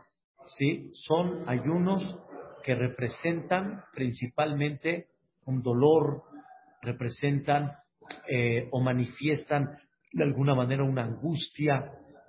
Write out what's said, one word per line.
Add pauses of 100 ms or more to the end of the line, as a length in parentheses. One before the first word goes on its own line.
(580)
¿sí?
Son
ayunos (600)
que
representan (100)
principalmente (360)
un
dolor, (600)
representan, (560)
eh,
o
manifiestan (340)
de
alguna
manera
una
angustia, (360)